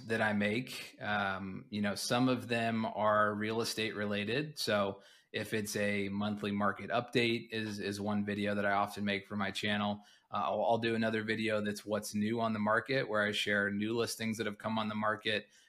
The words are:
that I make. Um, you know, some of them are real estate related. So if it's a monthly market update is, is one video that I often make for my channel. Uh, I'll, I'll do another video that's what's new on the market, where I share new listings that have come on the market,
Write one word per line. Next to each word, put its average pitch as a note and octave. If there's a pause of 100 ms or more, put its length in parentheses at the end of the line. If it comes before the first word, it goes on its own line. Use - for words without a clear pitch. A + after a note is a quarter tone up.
that A2
I G#2+
make. G#2
Um, G2
you G#2
know, G2
some B2+
of A2+
them A2+
are G#2+
real A2
estate A2
related. G#2
So G2+ (320)
if A2
it's G#2
a G2+
monthly G#2
market G2+
update A#2
is, G#2+
is G2
one G#2
video G2+
that G2+
I G2+
often G2+
make G2+
for G#2
my G2
channel. G#2 (300)
Uh, G#2
I'll, G2+
I'll A2+
do A2+
another A2
video G#2+
that's G#2
what's G#2
new A2
on A2+
the G#2+
market, A2+
where G#2+
I G#2
share G#2
new G#2+
listings A2+
that A2
have G#2
come A2+
on G#2+
the G#2+
market, G#2+ (220)